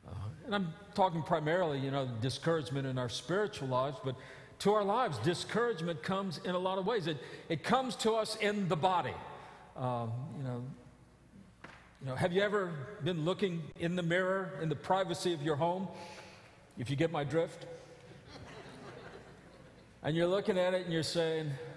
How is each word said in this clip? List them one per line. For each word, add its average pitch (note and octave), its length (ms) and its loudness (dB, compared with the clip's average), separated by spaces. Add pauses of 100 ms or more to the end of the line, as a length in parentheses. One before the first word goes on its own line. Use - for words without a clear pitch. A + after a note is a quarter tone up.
Uh, - 20 -12 (360)
and G#3 100 -2
I'm E3+ 180 -2 (220)
talking F3+ 260 4
primarily, D#3+ 560 2
you C3+ 140 0
know, C3+ 160 0 (120)
discouragement C#3 640 0
in C3 140 -2
our B2 100 0
spiritual F#3+ 600 -2
lives, C3 360 2
but C3 120 -2 (420)
to G3 140 6
our G#3+ 100 6
lives, G3+ 360 2
discouragement F3 840 0
comes F#3+ 420 0
in F3+ 120 0
a - 20 2
lot F#3+ 200 2
of F#3 80 0
ways. G#3 200 2
It, D#3 120 0 (300)
it E3 140 0
comes B3+ 340 2
to A3 180 4
us A3 260 0
in G#3 280 2
the F3+ 80 4
body. E3+ 380 4 (600)
Um, A#2+ 360 0 (260)
you C#3 40 -6
know, B2 220 -4 (1400)
you C3+ 80 -12
know, B2+ 60 -4
have F3 180 2
you F#3+ 80 4
ever G3 320 2 (320)
been D#3+ 220 0
looking F3+ 360 2 (160)
in E3+ 160 0
the F3+ 80 0
mirror F#3 600 2
in D#3+ 80 0
the D3 60 0
privacy F#3 580 2
of C#3+ 80 -6
your D3+ 140 2
home, F3 320 2 (920)
if A#2+ 100 -4
you C#3 80 0
get E3 160 2
my D3 120 0
drift? D#3+ 420 0 (2250)
And D3+ 140 2
you're E3+ 100 4
looking G3 320 4
at F3+ 140 4
it F#3 120 0
and F3 80 -2
you're D#3+ 100 2
saying D#3+ 480 0 (260)